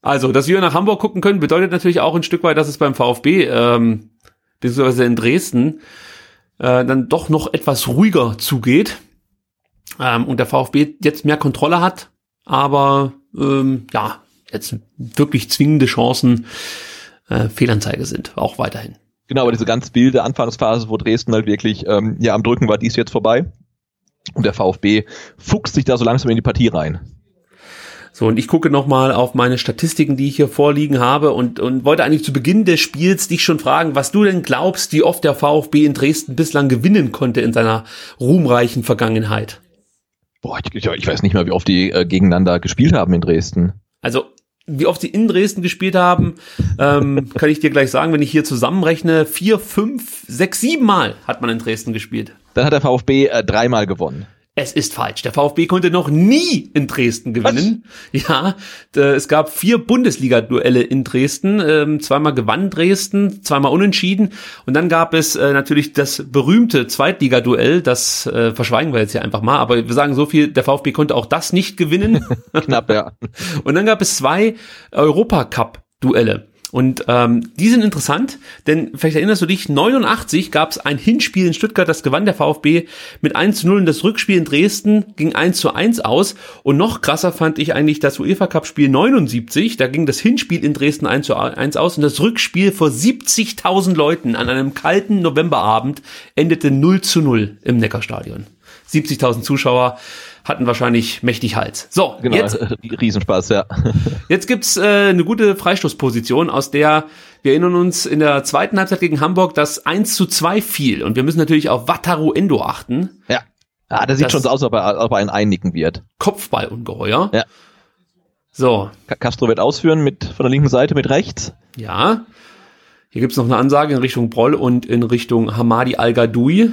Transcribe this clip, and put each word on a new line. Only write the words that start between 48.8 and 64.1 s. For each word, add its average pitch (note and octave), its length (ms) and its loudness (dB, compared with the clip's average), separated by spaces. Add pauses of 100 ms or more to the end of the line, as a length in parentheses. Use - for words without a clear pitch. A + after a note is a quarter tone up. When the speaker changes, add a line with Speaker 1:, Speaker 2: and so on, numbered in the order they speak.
Speaker 1:
vier, F#3 360 0
fünf, - 680 -6
sechs, C3+ 340 -4
sieben C#4 240 0
Mal F3 300 2 (140)
hat - 140 -6
man A#2 80 -2
in A2+ 100 -4
Dresden A2+ 320 -6
gespielt. A2 400 -8 (220)
Speaker 2:
Dann B2+ 100 2
hat C#3+ 80 2
der - 80 2
V B2+ 160 2
F A#2+ 80 -4
B, C#3 220 4
äh, A2+ 180 0
dreimal G#2+ 420 0
gewonnen. E2+ 400 -8 (300)
Speaker 1:
Es C#3 160 -6
ist - 220 -4
falsch. G#2 280 -6
Der B2 100 -6
V C#3+ 140 0
F D3 80 -4
B D#3+ 120 2
konnte F3+ 260 2
noch D#3 180 0
nie A#3+ 640 2
in C#3+ 140 0
Dresden A#2+ 440 -2
gewinnen. C3+ 520 0 (280)
Speaker 2:
Was? - 160 -4
Speaker 1:
Ja, E3 280 -2 (380)
d-, C#3 200 4
es - 140 -2
gab D#3 200 2
vier A3 300 0
Bundesliga-Duelle B2+ 1040 2
in C3 220 0
Dresden. F#3 600 0
Ähm, D3+ 360 2
zweimal D3 340 0
gewann B2+ 340 0
Dresden, F#3+ 760 0
zweimal C#3 280 2
unentschieden. F#3+ 600 2 (340)